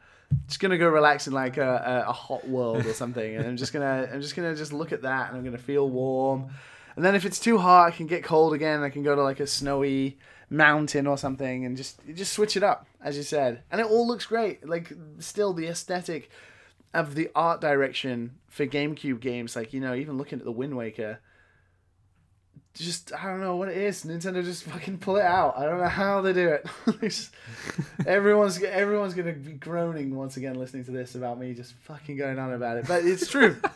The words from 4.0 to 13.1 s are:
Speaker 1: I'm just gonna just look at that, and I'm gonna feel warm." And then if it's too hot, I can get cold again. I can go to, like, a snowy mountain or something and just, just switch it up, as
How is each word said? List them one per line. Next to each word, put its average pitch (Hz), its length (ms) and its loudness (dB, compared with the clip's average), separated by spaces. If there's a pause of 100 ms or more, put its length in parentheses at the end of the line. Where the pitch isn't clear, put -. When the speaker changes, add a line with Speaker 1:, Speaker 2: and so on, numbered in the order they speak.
Speaker 1:
I'm 139 80 -6
just 147 140 -10
gonna 170 200 -2
just 151 180 -8
look 147 180 -6
at 135 120 -4
that, 131 260 -2
and 123 80 -10
I'm 127 60 -8
gonna 123 140 -6
feel 139 320 0
warm." 131 600 0 (460)
And 160 100 0
then 196 80 6
if 190 120 2
it's 190 140 -4
too 233 200 4
hot, 180 280 10
I 170 40 2
can 165 160 -8
get - 160 -2
cold 160 300 4
again. 151 280 0
I 143 80 -2
can 143 140 -6
go 143 120 4
to, 143 60 4
like, 135 180 0
a 143 60 -2
snowy 139 720 0 (320)
mountain 151 560 4
or 143 120 2
something 131 460 -4
and 127 140 -4
just, - 220 -12 (160)
just 185 180 -6
switch 208 240 0
it 185 60 2
up, - 240 2 (140)
as 147 160 -6